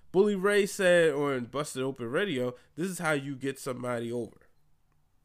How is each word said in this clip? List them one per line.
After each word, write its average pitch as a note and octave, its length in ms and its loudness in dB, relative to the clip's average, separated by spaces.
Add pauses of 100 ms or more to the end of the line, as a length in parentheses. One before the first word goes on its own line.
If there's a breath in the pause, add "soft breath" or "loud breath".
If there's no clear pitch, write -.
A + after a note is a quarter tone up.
(120)
Bully G3+ 240 4
Ray G3+ 300 2
said F3 480 4
on C#3 320 0
Busted B2+ 380 -6
Open C3 260 -4
Radio, B2+ 460 -2 (200 loud breath)
"This E3+ 120 -4
is F3+ 120 -8
how D#3+ 120 0
you C#3 240 -2
get C3 240 -6
somebody A#2+ 520 -4
over." A#2+ 360 -8 (760)